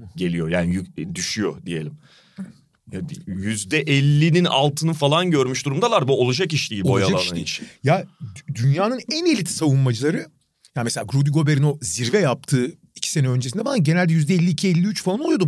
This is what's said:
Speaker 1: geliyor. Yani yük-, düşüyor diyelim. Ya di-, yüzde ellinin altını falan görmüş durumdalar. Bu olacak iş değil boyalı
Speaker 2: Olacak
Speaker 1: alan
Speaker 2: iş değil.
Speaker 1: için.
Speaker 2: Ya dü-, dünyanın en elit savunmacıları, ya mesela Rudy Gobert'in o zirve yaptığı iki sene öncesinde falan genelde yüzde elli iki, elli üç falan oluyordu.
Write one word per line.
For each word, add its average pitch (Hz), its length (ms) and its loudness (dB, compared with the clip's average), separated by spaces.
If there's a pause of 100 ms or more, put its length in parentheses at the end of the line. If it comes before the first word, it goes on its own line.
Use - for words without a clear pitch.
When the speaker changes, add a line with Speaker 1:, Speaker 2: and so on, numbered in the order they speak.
(160)
Speaker 1:
geliyor. 85 340 -2
Yani 87 260 0
yük-, 92 400 -8
düşüyor 85 500 -4
diyelim. 78 280 -6 (1000)
Ya 92 180 -8
di-, - 60 -12 (120)
yüzde 101 520 -4
ellinin 151 640 2
altını 147 480 0
falan 156 380 0
görmüş 131 340 0
durumdalar. 147 420 0
Bu 127 140 2
olacak 135 320 0
iş - 180 -4
değil 101 120 -4
boyalı 95 320 2
Speaker 2:
Olacak - 0 -
Speaker 1:
alan 92 100 0
Speaker 2:
iş 90 100 -6
değil. 85 80 -6
Speaker 1:
için. - 240 -8 (160)
Speaker 2:
Ya 156 180 2 (200)
dü-, - 340 -12
dünyanın 165 440 0 (120)
en 330 140 -2
elit 247 240 2
savunmacıları, 135 760 2 (500)
ya 123 80 -2
mesela 117 300 -4
Rudy 143 160 2
Gobert'in 147 340 4
o 147 180 2
zirve 120 380 0
yaptığı 135 520 0 (240)
iki - 160 -6
sene 139 180 2
öncesinde 127 340 -2
falan 254 200 0
genelde 165 300 2
yüzde 160 220 2
elli 175 140 4
iki, 180 180 0
elli 175 200 2
üç 214 160 -4
falan 190 160 -2
oluyordu. 302 280 0